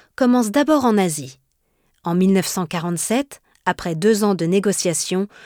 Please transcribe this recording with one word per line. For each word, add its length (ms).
commence 360
d'abord 340
en 140
Asie. 400
En 100
mille 200
neuf 120
cent 200
quarante-sept, 760
après 300
deux 300
ans 100
de 100
négociations, 840